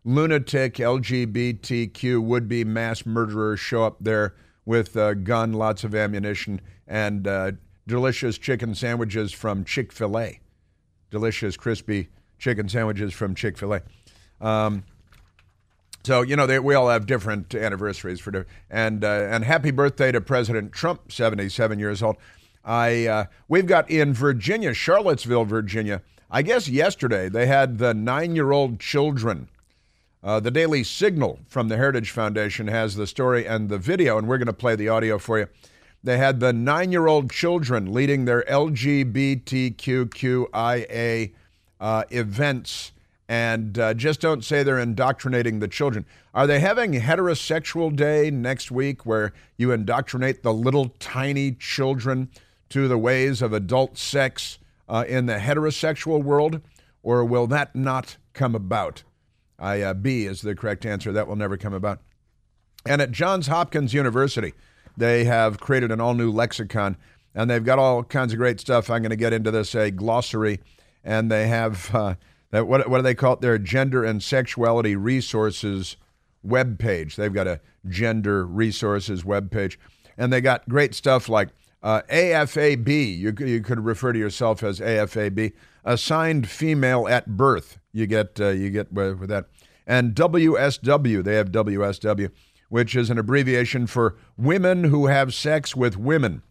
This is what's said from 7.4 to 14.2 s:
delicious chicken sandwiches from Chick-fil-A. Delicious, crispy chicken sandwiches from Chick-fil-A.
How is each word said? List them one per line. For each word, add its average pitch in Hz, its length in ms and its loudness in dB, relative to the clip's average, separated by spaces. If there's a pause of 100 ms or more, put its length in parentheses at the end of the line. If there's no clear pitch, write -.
delicious 123 500 -2
chicken 113 380 -4
sandwiches 113 560 -4
from 98 320 -4
Chick-fil-A. 110 760 -4 (720)
Delicious, 107 460 -4
crispy 104 520 -4 (300)
chicken 107 300 -2
sandwiches 107 440 -2
from 98 220 -6
Chick-fil-A. 101 480 -4 (580)